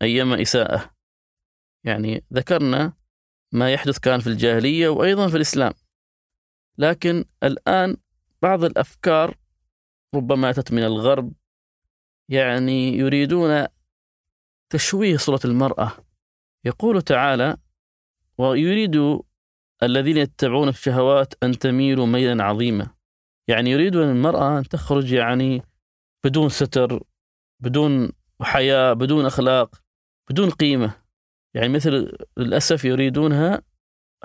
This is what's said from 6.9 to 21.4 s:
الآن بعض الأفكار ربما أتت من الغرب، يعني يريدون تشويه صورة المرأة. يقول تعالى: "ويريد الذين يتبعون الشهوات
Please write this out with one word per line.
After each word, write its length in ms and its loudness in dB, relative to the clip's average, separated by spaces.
الآن 540 0
بعض 220 2
الأفكار 720 0
ربما 340 0
أتت 220 -4
من 120 0
الغرب، 500 0
يعني 680 0
يريدون 680 0
تشويه 480 0
صورة 280 0
المرأة. 460 0
يقول 360 0
تعالى: 560 0
"ويريد 840 0
الذين 340 2
يتبعون 520 0
الشهوات 720 0